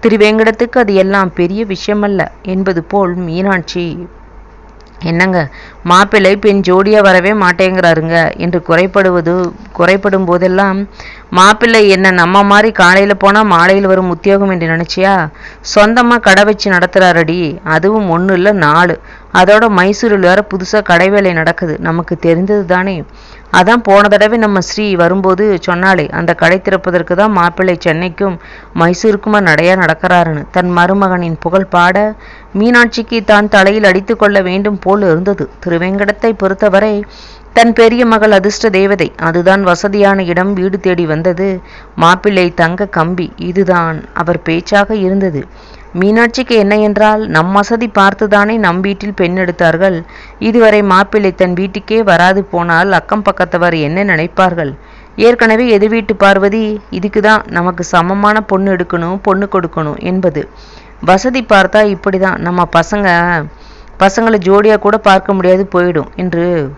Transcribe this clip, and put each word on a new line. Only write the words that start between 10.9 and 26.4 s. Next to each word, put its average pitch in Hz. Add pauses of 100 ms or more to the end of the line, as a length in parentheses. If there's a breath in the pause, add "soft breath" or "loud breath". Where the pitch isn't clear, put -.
"மாப்பிள்ளை 214
என்ன 190
நம்ம 180
மாதிரி 202
காலையில 196
போனா 196
மாலையில 190
வரும் 185
உத்தியோகம் 196
என்று 170
நினைச்சியா? 175 (520 loud breath)
சொந்தமா 233
கடை 208
வச்சு 208
நடத்துறாரடி, 175 (220)
அதுவும் 185
ஒண்ணு 185
இல்ல 190 (140)
நாலு, 160 (380 loud breath)
அதோட 202
மைசூரில் 196
வேற 185
புதுசா 190
கடை 175
வேலை 196
நடக்குது, 160
நமக்கு 165
தெரிந்தது 185
தானே?" 180 (560 loud breath)
அதான் 226
போன 202
தடவை 208
நம்ம 208
ஸ்ரீ 208 (100)
வரும்போது 185 (160)
சொன்னாளே, 180
அந்த 170
கடை 170